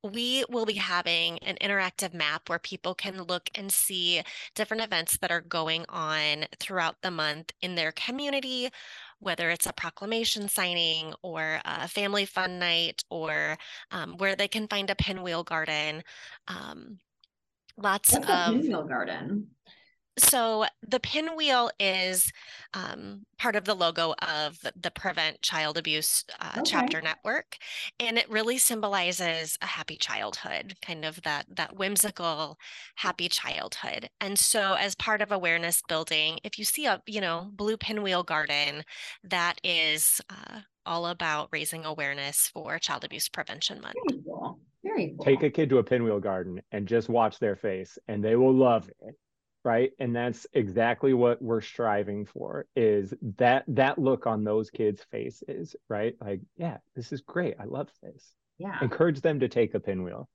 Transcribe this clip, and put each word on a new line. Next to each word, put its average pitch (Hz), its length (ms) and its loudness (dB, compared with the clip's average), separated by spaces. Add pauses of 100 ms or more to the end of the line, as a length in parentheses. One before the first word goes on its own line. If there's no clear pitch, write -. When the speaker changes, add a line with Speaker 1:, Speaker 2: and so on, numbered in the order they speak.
Speaker 1:
we 240 460 0
will 240 160 0
be 214 80 0
having 170 680 0
an 190 180 -4
interactive 196 500 0
map 156 380 -2
where 170 80 0
people 180 380 -6
can 190 260 -6
look 175 320 -4
and 196 180 -4
see 175 520 0 (320)
different 214 260 -2
events 185 360 0
that 185 120 -2
are 170 120 0
going 165 480 0
on 156 560 0 (140)
throughout 180 440 0
the 185 80 0
month 156 400 -2 (100)
in 180 140 -4
their 160 160 0
community, 262 800 -4 (480)
whether 170 320 0
it's - 160 0
a - 60 -4
proclamation 214 760 -2
signing 165 720 0
or 160 440 -4
a - 220 -4
family 202 380 0
fun 185 320 -4
night 170 540 0
or, 156 440 -2 (360)
um, 170 260 -8
where 196 180 0
they 202 120 0
can 214 200 -4
find 202 220 -2
a 196 60 2
pinwheel 180 480 -2
garden. 156 580 -2 (460)
Um, 76 500 -10 (800)
lots 202 340 4
Speaker 2:
What's - 160 4
a 196 60 6
Speaker 1:
of 180 200 4
Speaker 2:
pinwheel 240 320 2
garden? 110 640 -4 (680)
Speaker 1:
So 226 480 4 (200)
the 240 140 2
pinwheel 302 800 2
is, 185 540 2 (400)
um, 202 520 -10 (140)
part 226 160 0
of 202 80 0
the 208 100 0
logo 165 480 2
of 151 380 -4 (160)
the 170 160 -6
Prevent 165 500 -2
Child 156 360 0
Abuse, 156 480 0 (120)
uh, - 200 -8
Speaker 2:
Okay. 269 80 -2
Speaker 1:
chapter - 360 2
network, - 560 -4 (400)
and 226 200 0
it - 120 0
really 220 280 2
symbolizes 180 1040 2
a 175 40 -4
happy 160 300 -6
childhood, 107 840 -4
kind 160 240 -8
of 160 160 -6
that, 147 240 -2 (100)
that 175 220 -4
whimsical, 175 800 0 (380)
happy 175 340 -2
childhood. - 800 -4 (100)
And 196 180 -2
so 196 360 4
as 190 220 2
part 214 260 2
of 208 100 0
awareness 170 560 2
building, 160 560 0
if 208 160 -8
you 214 60 -4
see 302 220 0
a, 196 200 2
you 208 140 -2
know, 175 320 -2
blue 208 240 -2
pinwheel 196 460 0
garden, 147 600 0 (400)
that 175 400 0
is, 160 560 4 (100)
uh, - 300 -14 (260)
all 170 220 -2
about 160 460 -2
raising 156 320 -4
awareness 143 640 0
for - 300 -6
Child - 260 -2
Abuse - 240 -4
Prevention - 520 -6
Month. - 140 -10 (140)
Speaker 2:
Very 262 140 -2
cool. - 360 -8 (240)
Very 359 320 -2
cool. - 80 -10
Speaker 3:
Take 139 200 6
a 147 60 4
kid 151 200 2
to 131 80 6
a 117 60 6
pinwheel 113 360 2
garden 92 420 -4 (120)
and 104 120 -4
just 113 220 2
watch 113 320 4
their 104 160 2
face, 95 420 -4 (120)
and 104 120 -2
they 110 140 4
will 131 180 8
love 120 360 6 (100)
it. 127 160 -18 (480)
Right. 120 360 4
And 120 160 0
that's 120 380 -2
exactly 117 600 4
what 120 260 6
we're 113 220 0
striving 104 640 0
for, - 400 -8 (100)
is 104 380 4 (240)
that, 127 300 6
that 135 320 4
look 131 260 4
on 110 180 2
those 107 280 0
kids' 107 400 0
faces, - 640 -8 (120)
right? 113 320 -2
Like, 101 220 -4 (160)
"Yeah, 170 200 -4 (180)
this 120 160 -8
is 135 100 -6
great. - 380 -2
I 101 60 -8
love 135 260 -6 (100)
this." - 320 -20 (240)
Speaker 2:
Yeah. 185 240 -6
Speaker 3:
Encourage 143 400 2
them 156 200 2
to 127 60 4
take 113 280 2
a 101 40 2
pinwheel. 95 560 -4